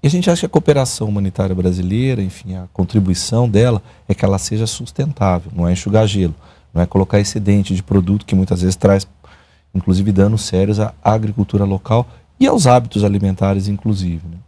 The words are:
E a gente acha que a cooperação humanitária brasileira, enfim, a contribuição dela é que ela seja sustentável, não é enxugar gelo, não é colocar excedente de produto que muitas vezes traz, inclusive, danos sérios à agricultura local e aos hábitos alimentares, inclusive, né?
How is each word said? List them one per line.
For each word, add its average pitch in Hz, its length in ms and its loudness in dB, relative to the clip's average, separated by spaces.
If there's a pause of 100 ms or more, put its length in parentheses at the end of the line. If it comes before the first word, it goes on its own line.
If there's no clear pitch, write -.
E 151 60 0
a - 20 4
gente 180 220 0
acha 175 80 0
que 190 60 -6
a - 40 -4
cooperação 135 600 0
humanitária 98 440 -2
brasileira, 92 720 0
enfim, 92 320 -8
a 90 160 -12
contribuição 104 760 0
dela 110 340 2 (240)
é 101 60 -2
que - 100 -4
ela 98 140 2
seja 110 280 -4
sustentável, 101 880 -4
não 85 140 -2
é 87 60 0
enxugar 107 340 0
gelo, 95 260 -2 (400)
não 82 80 0
é 87 40 2
colocar 98 340 2
excedente 101 560 0
de 92 80 -4
produto 98 420 0
que - 80 -4
muitas 92 280 0
vezes 92 160 0
traz, 98 280 2 (720)
inclusive, 95 380 0
danos 104 300 2
sérios 101 360 0
à 107 140 -2 (100)
agricultura 107 640 0
local 110 420 -2 (320)
e 269 80 4
aos 233 180 2
hábitos 120 380 2
alimentares, 98 640 0
inclusive, 95 580 -4
né? 85 120 -14 (100)